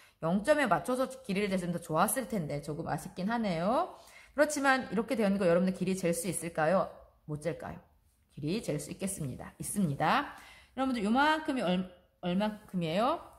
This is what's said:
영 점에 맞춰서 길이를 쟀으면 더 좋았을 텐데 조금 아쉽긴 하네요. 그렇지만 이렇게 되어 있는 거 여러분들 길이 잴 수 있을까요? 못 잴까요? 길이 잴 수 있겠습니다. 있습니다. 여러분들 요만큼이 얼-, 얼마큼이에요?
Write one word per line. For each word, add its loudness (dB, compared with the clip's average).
영 4
점에 6
맞춰서 2
길이를 0
쟀으면 -2
더 -4
좋았을 2
텐데 -2
조금 -6
아쉽긴 -4
하네요. 0
그렇지만 -2
이렇게 -2
되어 0
있는 2
거 0
여러분들 4
길이 -2
잴 0
수 -4
있을까요? 0
못 -8
잴까요? -6
길이 -4
잴 -2
수 -8
있겠습니다. -6
있습니다. 0
여러분들 0
요만큼이 2
얼-, 0
얼마큼이에요? 0